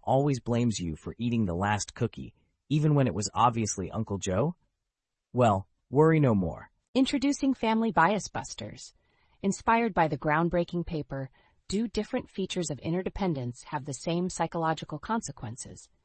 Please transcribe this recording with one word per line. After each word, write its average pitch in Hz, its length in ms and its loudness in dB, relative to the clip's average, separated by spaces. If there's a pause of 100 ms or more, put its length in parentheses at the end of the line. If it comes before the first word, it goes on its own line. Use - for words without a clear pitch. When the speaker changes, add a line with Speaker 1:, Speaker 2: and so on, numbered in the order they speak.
Speaker 1:
always 135 340 2
blames 117 400 0
you 85 160 -4
for - 240 -12
eating 117 280 0
the 85 80 -2
last 101 400 -2
cookie, - 380 -6 (360)
even 151 260 4
when 135 140 4
it 101 60 -2
was 101 200 -4
obviously 110 560 0
Uncle 104 280 -4
Joe? 101 360 0 (800)
Well, 110 340 4 (240)
worry 156 300 6
no 127 160 6
more. 85 340 -2 (240)
Speaker 2:
Introducing 269 600 2
Family 226 360 0
Bias 180 380 2
Busters. - 680 -10 (480)
Inspired 226 500 2
by 165 140 2
the 143 120 -2
groundbreaking 170 680 0
paper, 139 420 -6 (380)
Do 214 220 -2
Different - 420 -4
Features 185 400 -4
of 139 80 -6
Interdependence 165 840 -4
Have 143 200 -8
the 147 100 -8
Same 175 360 -2
Psychological 165 680 -4
Consequences? 127 880 -8 (160)